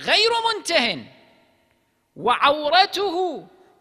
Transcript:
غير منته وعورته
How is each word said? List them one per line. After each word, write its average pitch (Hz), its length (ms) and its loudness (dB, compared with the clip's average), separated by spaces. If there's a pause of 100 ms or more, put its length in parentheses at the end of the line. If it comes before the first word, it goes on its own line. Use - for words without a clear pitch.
غير 392 300 2 (260)
منته 240 500 -2 (1080)
وعورته 302 1300 0 (340)